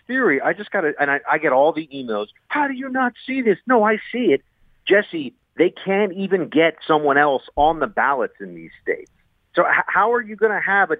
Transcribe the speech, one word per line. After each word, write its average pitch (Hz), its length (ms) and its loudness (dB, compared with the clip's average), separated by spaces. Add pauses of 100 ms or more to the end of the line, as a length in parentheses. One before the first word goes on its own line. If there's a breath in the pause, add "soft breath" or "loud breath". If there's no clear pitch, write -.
theory, 233 360 0
I 156 120 -2
just 208 180 -16
gotta, 156 280 -2
and 143 100 0
I, 139 120 0 (100)
I 156 80 0
get 151 140 0
all 143 180 4
the 156 200 -6
emails, 113 360 -6 (220)
"How 294 180 -2
do 277 80 -6
you 262 140 -10
not 254 240 -2 (120)
see 262 160 -4
this?" 214 240 2
No, 233 180 4
I 214 140 2 (140)
see 233 220 0
it. 139 100 0 (420)
Jesse, 175 480 0 (220)
they 170 160 2
can't 196 420 -2
even 185 360 -2
get 160 260 2 (100)
someone 147 320 2
else 143 240 2 (140)
on 156 240 2
the 139 80 -2
ballots 120 520 -2
in 92 140 -14
these 80 160 -16 (140)
states. - 260 -6 (460)
So 170 100 4
h-, - 220 0
how 208 260 0
are 240 80 -2
you 214 140 -12
gonna 208 260 0
have 190 300 0
a 151 80 -4